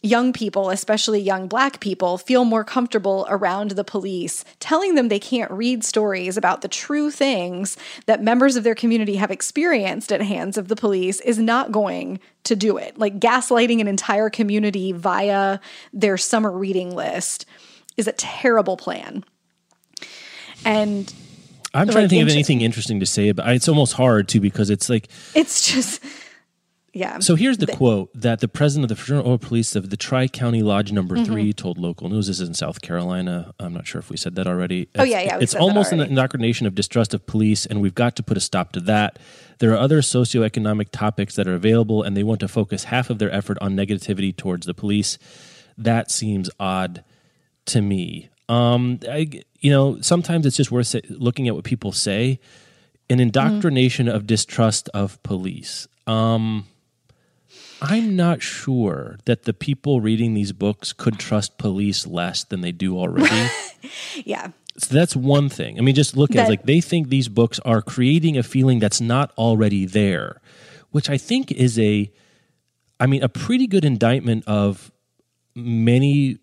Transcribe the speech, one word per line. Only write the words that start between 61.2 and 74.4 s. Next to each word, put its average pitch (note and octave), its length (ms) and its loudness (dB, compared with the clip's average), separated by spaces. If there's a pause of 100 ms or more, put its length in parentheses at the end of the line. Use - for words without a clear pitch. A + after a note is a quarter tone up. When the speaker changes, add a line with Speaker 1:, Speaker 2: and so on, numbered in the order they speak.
Speaker 2:
police G2+ 480 -2
less F2 380 -4
than F#2+ 160 -8
they F2 120 -4
do F2+ 260 -2
already. G2+ 560 2
Speaker 1:
<laughs> - 60 -8 (640)
Yeah. G3 260 -8 (280)
Speaker 2:
So - 160 -4
that's E3 220 4
one C#3 320 2
thing. A#1 300 -8
I A2 40 0
mean, C3 140 6
just C#3+ 200 2
look C#3 140 4
at - 40 0
it, - 100 6
Speaker 1:
That A3 40 4
Speaker 2:
like, G#3+ 160 2
they D3 160 4
think E3 280 -2
these B2+ 200 0
books A2+ 360 2
are A2+ 180 2
creating D3 560 2
a A#2+ 60 0
feeling C3 340 2
that's G#2 220 -2
not A#2+ 360 0
already G#2+ 500 2
there, F#2 540 -2 (500)
which D3 200 -2
I C#3+ 80 0
think C4 320 -2
is B2+ 300 2
a, G#2 300 2 (880)
I C3 60 2
mean, C3+ 180 2
a B2 40 2
pretty B3+ 380 0
good F#3+ 180 2
indictment A#2+ 640 2